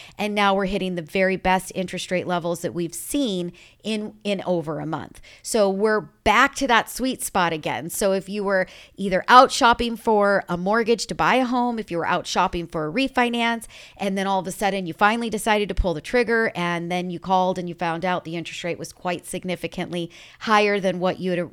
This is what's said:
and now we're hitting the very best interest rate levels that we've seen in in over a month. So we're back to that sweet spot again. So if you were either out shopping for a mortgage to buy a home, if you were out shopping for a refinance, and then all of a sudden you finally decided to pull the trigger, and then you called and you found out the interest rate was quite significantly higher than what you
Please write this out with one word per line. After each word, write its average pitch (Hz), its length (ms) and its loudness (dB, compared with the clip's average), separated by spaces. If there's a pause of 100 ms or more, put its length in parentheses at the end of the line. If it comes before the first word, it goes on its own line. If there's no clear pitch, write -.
(160)
and 208 200 -6
now 202 180 4
we're 196 120 0
hitting 185 280 -2
the 170 80 -4
very 185 340 0
best 185 380 0
interest 185 380 -6
rate 175 160 -2
levels 170 320 -2
that 151 140 -6
we've 170 200 -4
seen 190 580 -2 (300)
in 214 320 -6 (100)
in 202 220 -2
over 160 340 -2
a 151 60 -6
month. 151 340 -8 (220)
So 208 260 2
we're 208 340 2 (200)
back 240 340 4
to 277 100 -2
that 226 220 4
sweet - 340 -4
spot 175 300 0
again. 151 380 -4
So 196 220 0
if 190 160 -2
you 202 160 -4
were 190 220 2 (300)
either 190 320 0
out 254 220 10
shopping 240 460 2
for 202 520 2
a 175 80 -2
mortgage 214 500 0
to 185 80 -8
buy 170 220 2
a 262 80 4
home, 240 340 -2
if 214 120 -10
you 170 80 -4
were 160 80 -2
out 175 200 0
shopping 180 400 0
for 160 200 -4
a 156 60 -6
refinance, 233 760 0 (300)
and 196 200 -2
then 196 100 -2
all 196 140 0
of 170 60 -6
a 190 60 -6
sudden 196 340 -2
you 160 60 -4
finally 220 380 2
decided 208 380 0
to 185 60 -6
pull 175 200 2
the 156 60 -6
trigger, 233 540 2
and 170 360 -2
then 180 200 -2
you 175 80 -6
called 185 400 2
and 180 100 -6
you 170 60 -8
found 165 300 -4
out 180 200 -2
the 165 120 -8
interest - 260 -8
rate 170 160 -4
was 165 140 -12
quite - 340 -6
significantly 175 840 -6 (300)
higher 208 380 4
than 180 220 0
what 180 180 0
you 175 340 -2